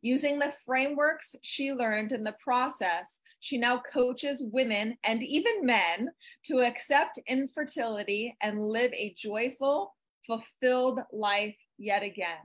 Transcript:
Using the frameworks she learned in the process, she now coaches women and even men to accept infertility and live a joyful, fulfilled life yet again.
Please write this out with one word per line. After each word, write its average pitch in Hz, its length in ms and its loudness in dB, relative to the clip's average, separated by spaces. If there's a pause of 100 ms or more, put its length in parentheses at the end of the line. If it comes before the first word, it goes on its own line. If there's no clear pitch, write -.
Using 285 380 2
the 285 120 2 (140)
frameworks 285 760 0
she 277 300 -4
learned 220 380 0
in 220 140 -4
the 214 180 -4
process, 247 760 -2 (180)
she - 200 -4
now 247 220 2 (120)
coaches 254 600 0
women 220 520 0
and 226 180 2
even 370 420 0
men 202 440 2 (380)
to 269 140 2
accept 277 680 2
infertility 233 1120 -2
and 214 180 -2
live 226 320 0
a 202 240 -6
joyful, 254 760 -2 (320)
fulfilled 254 760 0 (120)
life 208 440 0 (220)
yet 202 240 0
again. 180 420 -6